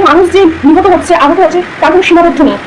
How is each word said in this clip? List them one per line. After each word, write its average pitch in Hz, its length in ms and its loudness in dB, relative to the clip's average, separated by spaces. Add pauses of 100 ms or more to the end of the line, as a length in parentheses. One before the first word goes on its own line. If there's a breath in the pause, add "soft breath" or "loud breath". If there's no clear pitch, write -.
মানুষ 339 160 2 (100)
যে 392 60 2 (260)
নিহত 339 260 2
হচ্ছে, 320 220 -2
আহত 294 280 0
হচ্ছে, 339 160 -2 (200)
তার 320 120 0
কোনো 349 120 2
সীমাবদ্ধ 339 380 0
নেই। 208 260 0